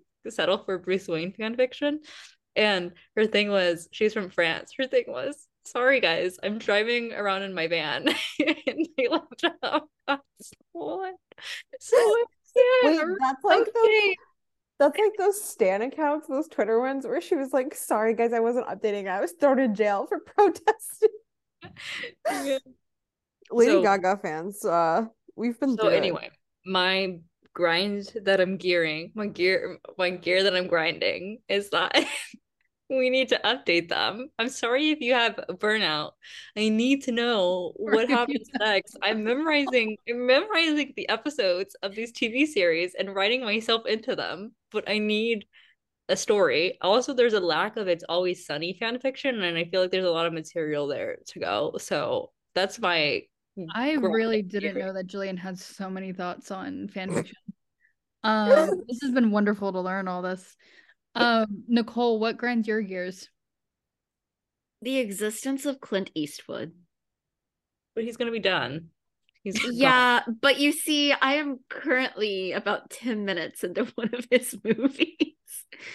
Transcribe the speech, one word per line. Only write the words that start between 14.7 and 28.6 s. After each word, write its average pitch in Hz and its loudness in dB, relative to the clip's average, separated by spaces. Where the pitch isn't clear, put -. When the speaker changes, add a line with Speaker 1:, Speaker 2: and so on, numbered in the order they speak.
Speaker 2:
that's 285 4
like 415 4
those 392 2
Stan 196 0
accounts, 294 -2
those 302 -4
Twitter 220 0
ones 262 -4
where 254 -2
she 349 -2
was 269 -4
like, 269 0
"Sorry, 220 0
guys, 233 0
I 233 0
wasn't 240 0
updating. 208 -4
I 190 -2
was 330 -4
thrown 269 4
in 254 4
jail 208 0
for 349 -4
<laughs> - -12
protesting." - 4
Speaker 1:
Yeah. 277 -2
Speaker 2:
Lady 240 6
Speaker 1:
So 294 6
Speaker 2:
Gaga 196 4
fans, 175 -6
uh, 170 2
we've 233 -4
been 269 0
Speaker 1:
so 214 0
Speaker 2:
through 208 6
it. 175 4
Speaker 1:
anyway, 190 0
my 185 0
grind 190 0
that 196 4
I'm 185 2
gearing, 170 0